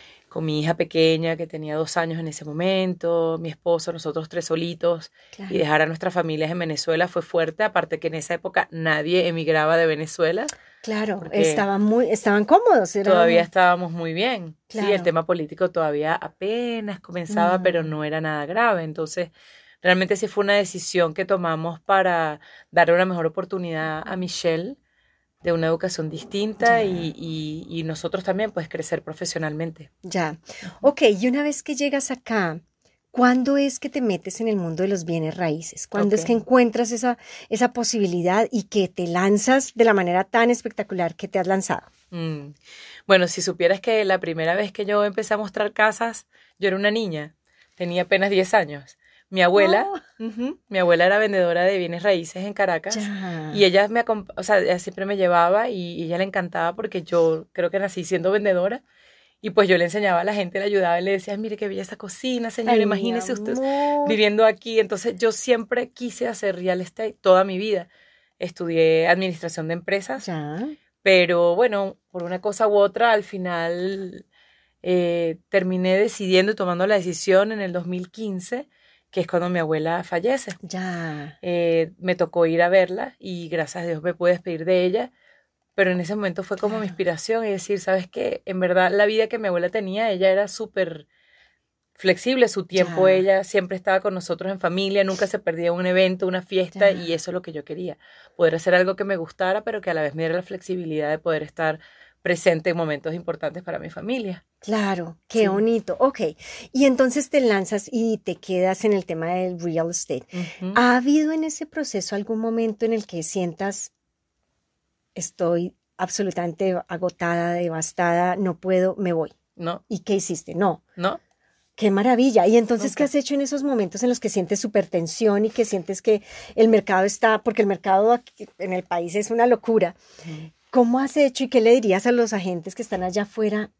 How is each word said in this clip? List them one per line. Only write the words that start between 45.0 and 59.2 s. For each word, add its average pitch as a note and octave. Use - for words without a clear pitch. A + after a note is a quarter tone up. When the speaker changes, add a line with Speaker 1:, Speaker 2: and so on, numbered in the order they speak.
Speaker 1:
empecé G#3
a G#3
mostrar G#3
casas, A3
yo F#3+
era F#3+
una G3+
niña, E3+
tenía F3
apenas F#3+
diez F#3
años. D3
Mi F#3
abuela, G3
Speaker 2:
Oh. A3+
Speaker 1:
ujú, A#3+
mi G3
abuela F3
era G3
vendedora F3+
de G3
bienes E3+
raíces F#3
en G#3
Caracas. F#3+
Speaker 2:
Ya. F#3+
Speaker 1:
Y G3+
ella F#3+
me A#3
acomp-, G#3+
o F#3
sea, G3+
ella F3+
siempre F#3
me G3+
llevaba F3+
y, F3+
y E3+
ella E3
le F#3
encantaba F3
porque G3+
yo E3
creo F3
que G3
nací F#3+
siendo F3+
vendedora. G3+